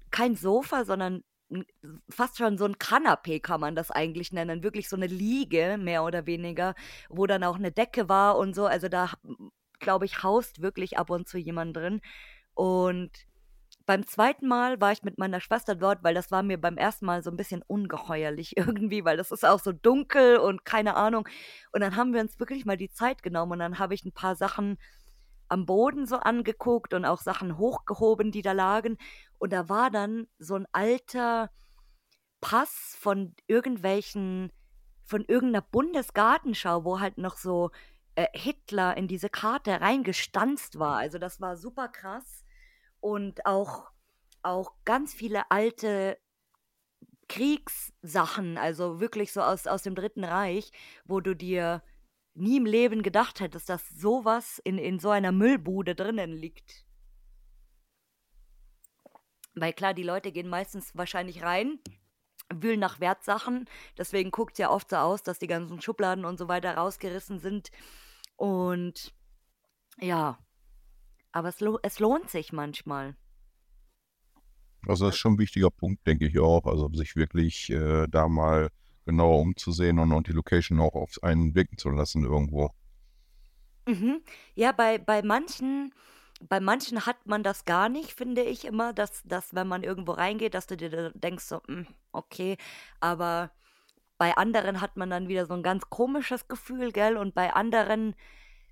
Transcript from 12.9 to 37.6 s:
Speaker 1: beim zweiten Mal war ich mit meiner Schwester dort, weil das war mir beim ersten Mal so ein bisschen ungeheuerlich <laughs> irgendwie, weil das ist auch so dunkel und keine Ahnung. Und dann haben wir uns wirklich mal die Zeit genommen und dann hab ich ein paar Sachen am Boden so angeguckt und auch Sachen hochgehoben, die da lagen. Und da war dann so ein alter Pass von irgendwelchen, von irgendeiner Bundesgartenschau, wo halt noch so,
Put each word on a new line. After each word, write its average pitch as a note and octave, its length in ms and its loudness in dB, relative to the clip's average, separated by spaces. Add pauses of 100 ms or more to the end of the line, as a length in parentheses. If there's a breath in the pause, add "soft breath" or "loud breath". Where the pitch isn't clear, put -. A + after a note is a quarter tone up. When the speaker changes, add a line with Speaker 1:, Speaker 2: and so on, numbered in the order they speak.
Speaker 1:
beim G3 200 4
zweiten C4 400 2
Mal B3 340 2
war G3+ 120 6
ich - 100 -4
mit G3 160 -6
meiner F#3+ 220 -2
Schwester A3 340 0
dort, F#3+ 280 2
weil E3+ 120 4
das F3+ 160 -2
war F#3+ 120 2
mir F#3+ 180 0
beim E3+ 160 0
ersten G#3+ 280 -2
Mal F3 180 0
so E3+ 80 -6
ein F3 60 -8
bisschen F#3 300 -6
ungeheuerlich E3 920 -4
<laughs> - 0 -
irgendwie, G3+ 480 0
weil D#3+ 120 4
das F3+ 140 -6
ist - 140 -2
auch F#3+ 140 8
so G3 140 -2
dunkel B3 640 8
und F#3+ 280 2
keine G#3+ 300 0
Ahnung. G#3+ 320 2 (460 loud breath)
Und G#3 80 2
dann G3 160 0
haben B3 160 2
wir A#3 80 2
uns A3 180 -6
wirklich C4 260 -6
mal G3 120 0
die F#3+ 140 -10
Zeit B3+ 320 -2
genommen F3 300 -2
und F3 60 -4
dann F3 200 -4
hab F#3+ 120 0
ich G3+ 140 -6
ein F#3+ 80 -10
paar F#3 220 -2
Sachen G3+ 420 -2 (720 soft breath)
am F#3 160 0
Boden B3+ 400 2
so B3 120 -2
angeguckt A#3 760 0
und F3+ 120 -2
auch E3+ 160 0
Sachen F#3 360 -4
hochgehoben, A3 760 0
die G#3 100 -4
da G3 120 0
lagen. G3+ 440 2 (400 loud breath)
Und - 160 -2
da F3 160 -2
war A3+ 220 2
dann G#3+ 360 -2 (120)
so D#3+ 160 -6
ein G3 160 -4
alter A#3 800 0 (880)
Pass - 580 0
von G3 360 -2 (120)
irgendwelchen, F#3+ 1040 0 (540)
von G#3 200 -4
irgendeiner B3 460 2
Bundesgartenschau, A#3 1120 2
wo F#3 140 -2
halt G3 180 -4
noch F#3 200 -6
so, F3 340 0 (440 soft breath)